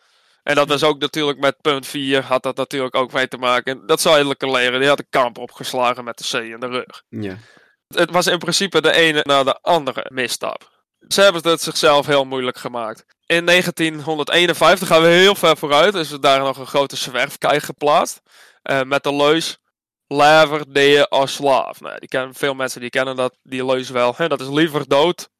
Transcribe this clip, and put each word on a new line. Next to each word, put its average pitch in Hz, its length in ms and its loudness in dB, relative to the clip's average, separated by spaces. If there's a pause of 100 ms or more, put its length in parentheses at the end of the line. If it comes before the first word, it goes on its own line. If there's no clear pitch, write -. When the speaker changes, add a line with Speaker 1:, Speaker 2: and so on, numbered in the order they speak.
(440)
Speaker 1:
En 143 120 -2
dat 143 120 2
was 143 160 -2
ook 147 160 0
natuurlijk 143 400 -4
met 139 220 -2
punt 135 260 -4
vier, 135 360 -2
had 127 200 -2
dat 131 140 -6
natuurlijk 131 380 -6
ook 123 160 -2
mee 127 160 -2
te 127 100 -12
maken. 123 500 -2
Dat 160 140 0
zuidelijke 143 500 2
leger, 127 280 0
die 139 80 2
had 143 120 2
een - 100 -18
kamp 123 280 0
opgeslagen 123 680 -4
met 120 140 -12
de - 60 -14
zee 113 260 -6
in 113 100 -16
de 127 80 -8
rug. 123 420 -10
Speaker 2:
Ja. 104 280 -10 (500)
Speaker 1:
Het 170 240 -2
was 175 160 0
in 180 100 0
principe 170 440 -2
de 156 100 2
ene 156 320 2
na 139 200 2
de 131 180 0
andere 143 520 -2
misstap. - 600 -8 (340)
Ze - 140 0
hebben 170 260 4
het 165 140 0
zichzelf 147 440 2
heel 139 200 2
moeilijk 131 320 -6
gemaakt. 117 480 -10 (200)
In 170 180 0
negentienhonderdeenenvijftig 170 1400 0
gaan 165 140 6
we 165 60 6
heel 185 280 6
ver 160 220 2
vooruit. 160 360 2
Is 156 180 -6
er 143 100 -10
daar 135 180 4
nog 135 180 -2
een 127 100 -14
grote 139 280 -2
zwerfkei 135 640 -2
geplaatst. 147 600 -2 (400)
Eh, 135 200 -2
met 135 220 -2
de 143 100 -2
leus, 147 440 0 (500)
"Lever 147 640 4
deer 143 340 4
als 135 260 0
slaaf." 135 480 0
Nou, 58 180 -14
die - 100 -20
kennen, 131 240 -6
veel 139 200 -2
mensen 131 280 -6
die 120 80 -10
kennen 131 260 -4
dat, 127 280 -4
die 127 220 -8
leus 131 240 -2
wel. 123 280 0
Hè? 165 100 -2
Dat 139 140 -4
is 131 60 -12
liever 147 400 -2
dood 147 420 0 (100)